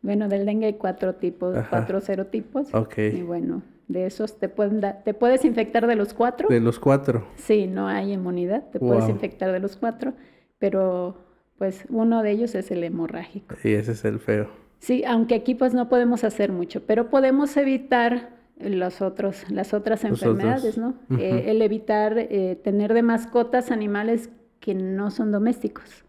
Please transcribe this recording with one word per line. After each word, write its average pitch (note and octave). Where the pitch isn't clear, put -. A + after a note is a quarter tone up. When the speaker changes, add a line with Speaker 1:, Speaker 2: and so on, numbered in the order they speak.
Speaker 1:
bueno, G#3
del G3+
dengue G#3+
hay G#3
cuatro F#3
tipos, F3+
Speaker 2:
Ajá. A#2
Speaker 1:
cuatro F3+
serotipos. G#3
Speaker 2:
Ok. G#3+
Speaker 1:
Y F3+
bueno, F3
de F#3
esos G#3+
te G3
pueden G#3
da-, G3
te G#3+
puedes B3+
infectar A#3
de A#3
los G3+
cuatro. B3
Speaker 2:
De A#2+
los A#2
cuatro. C3+
Speaker 1:
Sí, G#3+
no F#3+
hay G3
inmunidad, F3+
te -
puedes B2
Speaker 2:
Guau. A2
Speaker 1:
infectar -
de F#3
los G3+
cuatro, A#3
pero, F#3
pues, F#3+
uno A3+
de G#3
ellos A3+
es F#3+
el F3
hemorrágico. E3+
Speaker 2:
Y A2
ese G#2+
es G#2+
el A2
feo. G#2
Speaker 1:
Sí, B3+
aunque A#3
aquí, A#3
pues, B3
no A#3+
podemos A#3+
hacer G3+
mucho, F3
pero A#3
podemos C#4
evitar B3+
los F#3
otros, F#3+
las G3
otras G#3+
Speaker 2:
Los G3+
Speaker 1:
enfermedades, A3
Speaker 2:
otros. -
Speaker 1:
¿no? A3+
Eh, F#3+
Speaker 2:
Ujú. F3+
Speaker 1:
el A3
evitar, G#3+
eh, F#3+
tener G#3
de A#3
mascotas A#3
animales G#3+
que G3+
no F#3+
son G#3+
domésticos. G#3+